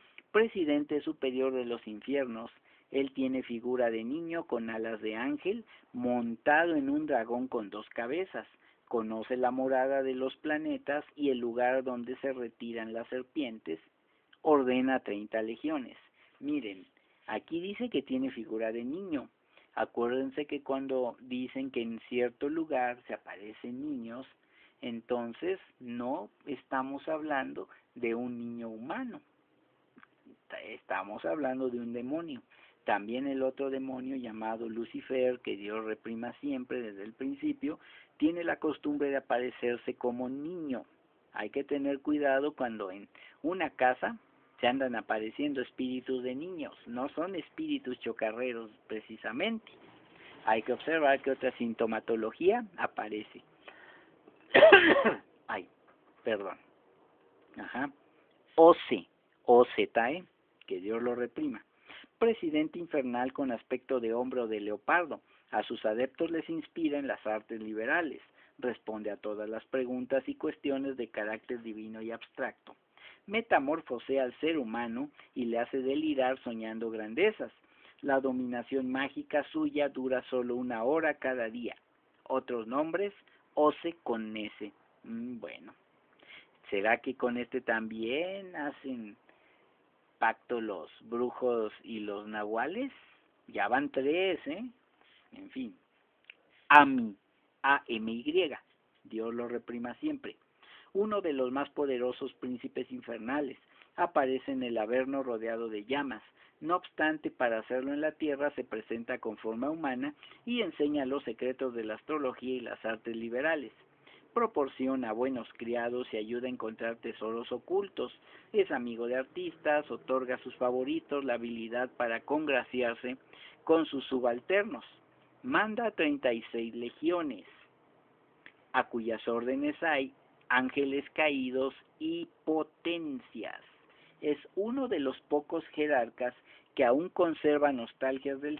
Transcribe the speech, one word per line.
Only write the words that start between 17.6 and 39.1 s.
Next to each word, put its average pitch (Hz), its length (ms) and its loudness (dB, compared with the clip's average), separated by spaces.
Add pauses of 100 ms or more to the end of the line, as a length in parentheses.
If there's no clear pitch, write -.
que 165 120 0
tiene 131 300 -2
figura 113 400 -4
de 117 120 -4
niño. 147 460 -6 (460)
Acuérdense 131 720 0
que 143 160 -6
cuando 135 600 -2
dicen 127 500 -6
que 127 100 -2
en 113 260 -6
cierto 123 420 0
lugar 143 480 -2 (100)
se 117 60 -6
aparecen 107 680 -12
niños, 127 440 -8 (560)
entonces 120 800 -4 (200)
no 127 500 -6 (160)
estamos 135 640 -4
hablando 151 580 -4 (280)
de 117 200 0
un 123 220 -4
niño 117 320 -8
humano. 175 500 -8 (1400)
Estamos 101 600 -6
hablando 131 440 0
de 120 100 -2
un 117 120 -6
demonio. 127 500 -6 (440)
También 117 420 -2
el 135 160 0
otro 135 260 -2
demonio 131 460 -6
llamado 113 540 -6
Lucifer, 127 680 -2
que 107 180 -6
Dios 104 260 -6
reprima 113 560 -6
siempre 131 420 -4
desde 101 220 -10
el 110 80 -10
principio, 139 680 -4 (360)
tiene 170 300 2
la - 100 0
costumbre 147 540 0
de 139 80 2